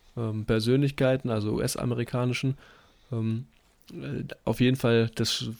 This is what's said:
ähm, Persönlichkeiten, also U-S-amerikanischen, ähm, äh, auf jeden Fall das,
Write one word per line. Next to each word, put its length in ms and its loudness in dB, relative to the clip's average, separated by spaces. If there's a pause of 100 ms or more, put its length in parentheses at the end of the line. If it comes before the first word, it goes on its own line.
(180)
ähm, 280 -4
Persönlichkeiten, 840 2
also 260 0
U-S-amerikanischen, 1000 -2 (540)
ähm, 340 -2 (460)
äh, 320 -8 (220)
auf 140 0
jeden 180 4
Fall 380 4
das, 340 -2 (100)